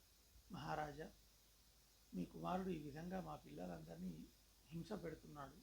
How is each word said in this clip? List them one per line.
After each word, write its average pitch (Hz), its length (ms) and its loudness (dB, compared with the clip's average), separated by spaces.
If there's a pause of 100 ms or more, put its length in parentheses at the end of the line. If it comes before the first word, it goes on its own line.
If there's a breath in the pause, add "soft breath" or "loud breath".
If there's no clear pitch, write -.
(520)
మహారాజా, 151 600 2 (1000)
మీ 180 120 4
కుమారుడు 170 440 4
ఈ 165 100 2
విధంగా 160 420 -2
మా 156 140 -2
పిల్లలందరినీ 165 920 -4 (400)
హింస 165 260 -2
పెడుతున్నాడు 156 680 -4